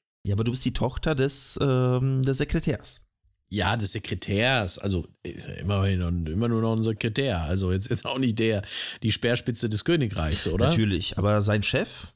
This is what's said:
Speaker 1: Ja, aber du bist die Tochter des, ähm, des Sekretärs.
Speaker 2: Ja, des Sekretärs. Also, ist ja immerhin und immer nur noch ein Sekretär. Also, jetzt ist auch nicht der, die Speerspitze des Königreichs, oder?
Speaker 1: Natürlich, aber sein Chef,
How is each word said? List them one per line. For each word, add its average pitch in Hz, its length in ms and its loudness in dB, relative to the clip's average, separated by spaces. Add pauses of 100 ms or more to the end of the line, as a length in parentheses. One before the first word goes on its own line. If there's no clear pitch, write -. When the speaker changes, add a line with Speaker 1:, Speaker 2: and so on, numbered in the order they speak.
(280)
Speaker 1:
Ja, 101 80 0
aber 110 80 2
du 117 80 0
bist - 140 0
die 123 80 0
Tochter 135 420 -2
des, - 460 2
ähm, 131 640 2
des 135 140 0
Sekretärs. - 680 -2 (440)
Speaker 2:
Ja, 98 280 0
des 101 160 0
Sekretärs. 107 840 0
Also, 95 300 -2 (160)
ist - 240 -10
ja - 60 -10
immerhin 98 480 0
und 85 260 -2
immer 104 220 0
nur 113 120 0
noch 113 140 2
ein 113 80 0
Sekretär. 110 600 -2
Also, 92 280 0
jetzt 95 160 0
ist - 180 -2
auch 135 140 -4
nicht 120 200 0
der, 110 220 2 (400)
die 110 120 0
Speerspitze 120 560 0
des 107 160 0
Königreichs, 98 640 0
oder? 95 180 2
Speaker 1:
Natürlich, 107 500 0
aber 104 240 2
sein 104 220 2
Chef, - 520 -4